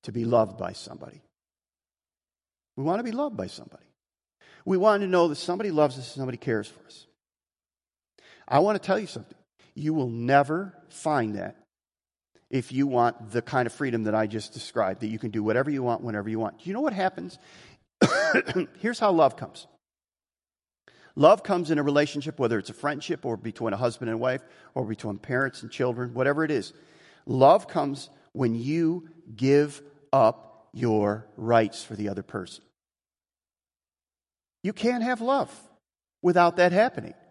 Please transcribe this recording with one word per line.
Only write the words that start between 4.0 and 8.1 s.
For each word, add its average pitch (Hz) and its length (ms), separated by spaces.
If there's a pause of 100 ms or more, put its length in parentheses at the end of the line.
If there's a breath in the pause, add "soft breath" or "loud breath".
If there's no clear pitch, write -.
We 185 120
want 202 260
to 196 40
know 180 220
that 147 80
somebody 196 340
loves 147 260
us 123 120
and 135 120
somebody 127 180
cares 110 280
for - 200
us. - 200 (1400 soft breath)